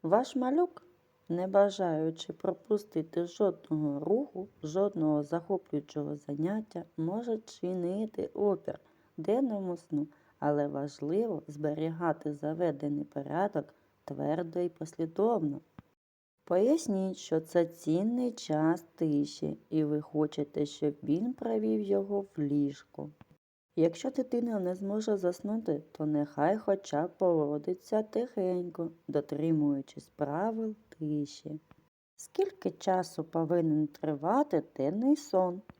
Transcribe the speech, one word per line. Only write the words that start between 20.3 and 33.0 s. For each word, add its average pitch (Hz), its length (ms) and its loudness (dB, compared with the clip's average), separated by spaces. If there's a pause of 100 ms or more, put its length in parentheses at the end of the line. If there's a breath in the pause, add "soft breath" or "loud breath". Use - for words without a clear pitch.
щоб 147 360 -2
він 185 320 0
провів 220 460 0
його 196 460 0 (100)
в 160 40 -4
ліжку. 143 720 -2 (680)
Якщо 165 320 2
дитина 240 500 -2
не 180 140 -2
зможе 208 420 -2
заснути, 185 680 -2 (100)
то 156 140 -4
нехай 151 520 2
хоча 196 480 0
б 175 100 -8
поводиться 170 840 2
тихенько, 185 880 -2 (180)
дотримуючись 147 1080 0
правил 214 580 -2 (140)
тиші. 151 720 -6 (560)
Скільки - 540 -4
часу 185 540 -2